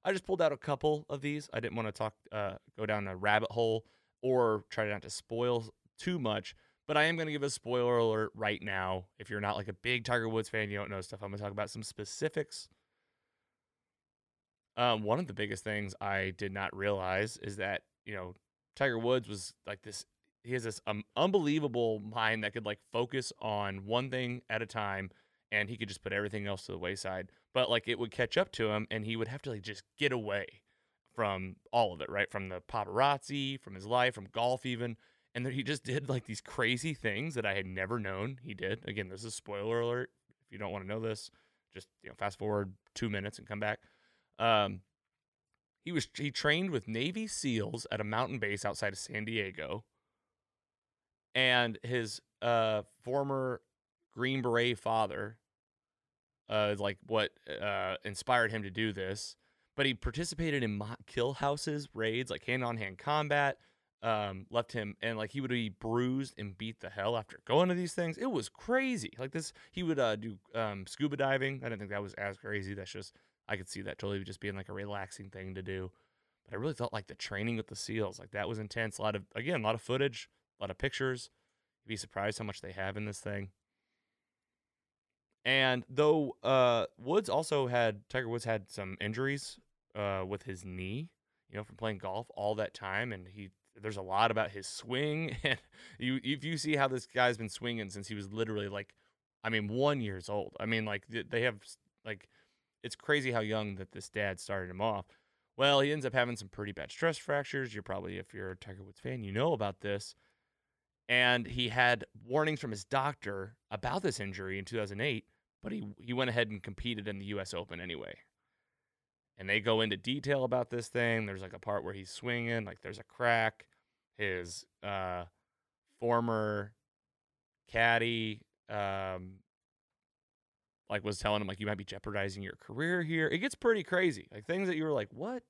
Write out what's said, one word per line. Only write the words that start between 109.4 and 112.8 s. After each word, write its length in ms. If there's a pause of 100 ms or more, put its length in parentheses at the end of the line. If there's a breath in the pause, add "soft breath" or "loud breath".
about 260
this. 340 (920)
And 360
he 240
had 360 (200)
warnings 360
from 100
his 140